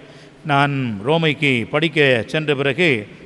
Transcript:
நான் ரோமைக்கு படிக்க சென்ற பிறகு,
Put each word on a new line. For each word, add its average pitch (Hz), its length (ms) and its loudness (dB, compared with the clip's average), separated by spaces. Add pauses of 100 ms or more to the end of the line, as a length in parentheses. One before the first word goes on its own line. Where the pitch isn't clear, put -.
(440)
நான் 139 600 0
ரோமைக்கு 143 640 0
படிக்க 147 580 2
சென்ற 151 280 -2
பிறகு, 131 520 0 (200)